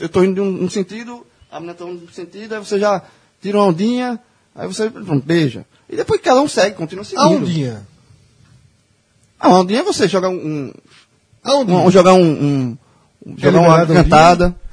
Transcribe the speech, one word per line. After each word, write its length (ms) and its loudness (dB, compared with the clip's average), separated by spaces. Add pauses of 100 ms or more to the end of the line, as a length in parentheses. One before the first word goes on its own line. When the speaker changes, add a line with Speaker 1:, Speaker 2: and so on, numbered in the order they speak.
Speaker 1:
eu 80 -10
tô 160 0
indo 120 0
de 40 -4
um, 240 -4
um 60 -4
sentido, 560 -10 (260)
a 80 -16
menina 140 -16
tá 100 -18
indo 140 -14
de 80 -20
um 80 -20
sentido, 400 -16
aí 60 -10
você 180 -6
já 240 0 (400)
tira 160 -4
uma 80 4
ondinha, 520 -2 (360)
aí 120 -12
você, 220 -6
pronto, 380 -6
beija. 400 -2 (240)
E 60 -12
depois 240 -2
cada 220 2
um 60 -2
segue, 280 -2
continua 280 -10
seguindo. 200 -6
Speaker 2:
A 60 6
ondinha. 560 -4 (1500)
Speaker 1:
A 100 0
ondinha 300 2
é 40 -2
você 240 -2
jogar 200 -2
um, 60 -6
um, 380 -8 (720)
Speaker 2:
A 120 -2
ondinha. 240 2
Speaker 1:
um, 120 4
jogar 240 6
um, 60 6 (1040)
um, 120 -16
Speaker 2:
É 40 -16
Speaker 1:
jogar 200 2
uma 80 4 (100)
Speaker 2:
liberado 140 0
a 20 4
ondinha? 100 6
Speaker 1:
cantada. 500 4 (180)